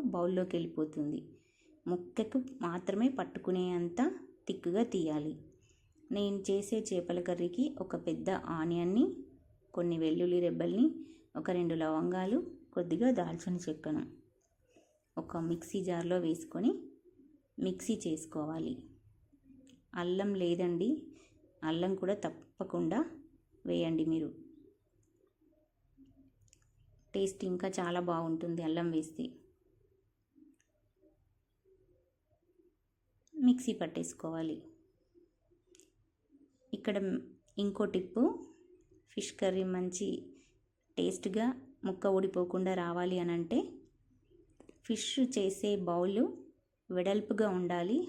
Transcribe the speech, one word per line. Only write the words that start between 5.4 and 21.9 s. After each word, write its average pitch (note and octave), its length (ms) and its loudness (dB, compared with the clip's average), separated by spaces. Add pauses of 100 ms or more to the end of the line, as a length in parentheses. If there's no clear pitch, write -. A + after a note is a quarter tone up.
నేను G3+ 320 0
చేసే G3+ 300 2 (120)
చేపల F3 380 0
కర్రీకి F3 380 0 (180)
ఒక - 100 -4 (140)
పెద్ద D#3+ 200 -2 (280)
ఆనియన్ని, F3 500 4 (680)
కొన్ని F3 260 0
వెల్లుల్లి F3 420 4
రెబ్బల్ని, F3 400 2 (560)
ఒక D#3+ 160 -2
రెండు E3+ 240 2
లవంగాలు, F3+ 580 0 (360)
కొద్దిగా F3 340 2 (100)
దాల్చిన E3+ 460 -2
చెక్కను D#3 400 -4 (1160)
ఒక E3 160 -8 (100)
మిక్సీ E3+ 400 -2
జార్లో F3 380 0
వేసుకొని E3+ 460 0 (960)
మిక్సీ F#3 300 -2 (100)
చేసుకోవాలి. D#3 680 -4 (1300)
అల్లం F#3 300 0 (120)
లేదండి, F3 460 2 (800)
అల్లం E3+ 220 2 (100)